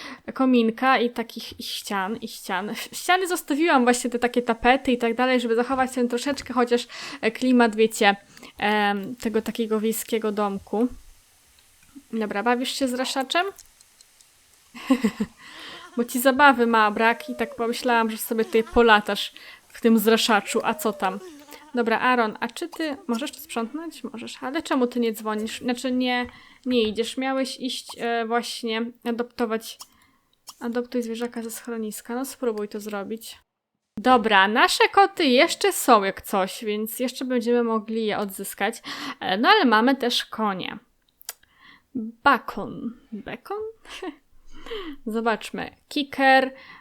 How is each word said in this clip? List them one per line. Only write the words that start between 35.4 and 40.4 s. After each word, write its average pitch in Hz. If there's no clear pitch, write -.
są 214
jak 190
coś, 190
więc 214
jeszcze 247
będziemy 240
mogli 220
je 208
odzyskać, 202
e, -
no 277
ale 415
mamy 240
też 240
konie. 202